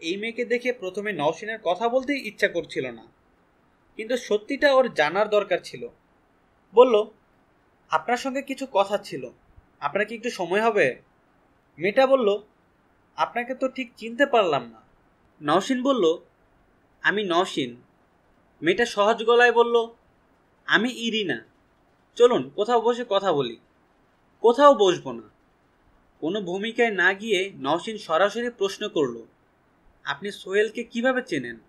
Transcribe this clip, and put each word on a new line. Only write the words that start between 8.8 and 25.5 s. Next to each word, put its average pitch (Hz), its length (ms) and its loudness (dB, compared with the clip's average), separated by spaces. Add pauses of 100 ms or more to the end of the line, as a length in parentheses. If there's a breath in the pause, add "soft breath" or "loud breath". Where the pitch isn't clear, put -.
ছিল, 160 320 -12 (500)
আপনার 196 260 -2
কি 233 100 -12
একটু 233 140 -8
সময় 190 320 -4
হবে?" 208 400 0 (760)
মেয়েটা 208 300 2
বলল, 214 340 2 (720)
"আপনাকে 240 400 -4
তো 262 120 -4
ঠিক 254 300 -10
চিনতে 233 280 -2
পারলাম 175 440 2
না।" - 120 -20 (600)
নওশিন 190 420 0
বলল, 220 340 2 (840)
"আমি 190 220 0
নওশিন।" 165 580 -2 (800)
মেয়েটা 190 240 0
সহজ 214 380 0
গলায় 240 280 6
বলল, 233 360 2 (760)
"আমি 196 240 2
ইরিনা, 214 560 -4 (680)
চলুন 220 340 4
কোথাও 220 320 0
বসে 240 280 -2
কথা 196 240 0
বলি।" 123 240 -2 (840)
"কোথাও 269 340 8
বসবো 160 360 2
না।" 110 180 -14 (920)